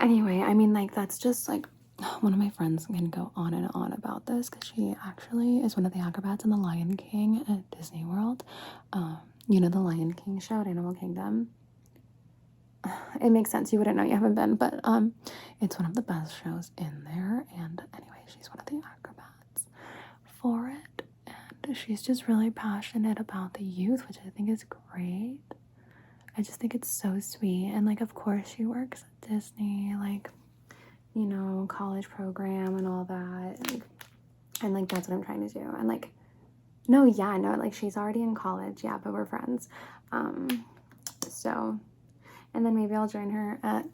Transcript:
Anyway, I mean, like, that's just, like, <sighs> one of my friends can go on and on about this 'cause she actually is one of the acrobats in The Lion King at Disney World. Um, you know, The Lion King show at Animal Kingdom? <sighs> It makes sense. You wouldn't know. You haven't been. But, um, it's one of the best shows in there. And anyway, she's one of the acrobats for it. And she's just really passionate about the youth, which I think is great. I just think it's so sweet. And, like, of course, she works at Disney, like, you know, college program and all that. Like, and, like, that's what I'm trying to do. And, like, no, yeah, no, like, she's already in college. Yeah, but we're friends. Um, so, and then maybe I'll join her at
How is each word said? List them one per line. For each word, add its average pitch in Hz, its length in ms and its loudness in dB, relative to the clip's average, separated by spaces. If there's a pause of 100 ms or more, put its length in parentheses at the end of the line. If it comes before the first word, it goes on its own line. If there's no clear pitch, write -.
Anyway, 214 380 6
I 202 140 4
mean, 214 200 8
like, 202 200 0
that's 196 240 -2
just, - 320 0
like, - 180 -2 (260)
<sighs> - 280 -8
one 202 120 6
of 196 60 4
my 202 100 2
friends 160 360 0
can 175 240 -2
go 175 260 -6
on 170 180 -2
and 175 200 -2
on - 200 -2
about - 340 -6
this 240 220 -2
'cause - 260 -12
she 202 280 0
actually 233 600 2
is 220 120 2
one 185 100 4
of 185 80 0
the 185 60 -4
acrobats 190 440 -2
in 220 80 4
The 208 60 4
Lion 170 400 0
King 214 520 2
at 196 220 -2
Disney 165 340 -10
World. 214 380 -2 (500)
Um, 160 240 -2 (300)
you 196 120 8
know, 175 100 8
The 190 100 2
Lion 165 340 2
King 196 260 -6
show 220 220 -2
at 202 60 -2
Animal 175 260 -2
Kingdom? 190 560 -2 (1300)
<sighs> 185 80 -6 (300)
It 233 100 10
makes 226 180 8
sense. - 240 0
You 214 60 8
wouldn't 208 180 4
know. 202 60 4
You - 100 4
haven't 208 220 6
been. 220 200 4
But, - 280 2
um, 226 300 6 (460)
it's 196 200 -2
one 175 80 0
of 175 80 -2
the 240 60 0
best 160 420 -4
shows 170 340 -6
in 147 260 -8
there. 185 420 -2 (120)
And 165 240 -8 (120)
anyway, - 340 -20
she's - 220 -20
one - 100 -16
of - 80 -16
the 294 180 -6
acrobats - 800 -16 (580)
for 240 460 -2
it. - 360 -12 (580)
And 269 120 -4
she's 208 280 -4
just 254 240 0
really 226 240 4
passionate 214 680 -2
about 190 360 -6
the 208 80 -8
youth, 190 440 0
which 202 180 -14
I 190 40 -12
think 208 200 -2
is 220 140 0
great. 190 760 -6 (960)
I 214 60 0
just - 160 -14
think 233 160 -2
it's 240 140 -6
so 196 300 -2
sweet. 190 540 0
And, 208 120 4
like, 208 160 2
of 220 120 -4
course, 202 420 -2
she 226 100 -2
works 247 380 -6
at - 260 -16
Disney, 202 720 -2
like, 202 300 -4 (840)
you 220 100 2
know, 190 420 -2
college 196 420 -6
program 190 680 -2
and 190 100 0
all 185 180 -2
that. 185 640 -6
Like, 233 100 -6 (800)
and, 202 120 0
like, 196 140 0
that's 185 200 -2
what 180 80 -4
I'm 196 80 -4
trying 208 240 -6
to 214 60 -14
do. - 240 -10
And, 110 100 -2
like, - 240 -4 (760)
no, 269 180 10
yeah, 202 320 6
no, 202 180 2
like, 208 180 -2
she's 208 240 -6
already 214 240 -2
in 226 140 0
college. 196 480 -6
Yeah, - 200 -4
but 202 100 -6
we're 202 120 -2
friends. - 420 -4 (440)
Um, 247 520 -2 (640)
so, - 520 -4 (760)
and 233 120 2
then 226 100 4
maybe 214 200 2
I'll 214 120 2
join 208 240 -6
her 208 320 -4
at 220 300 0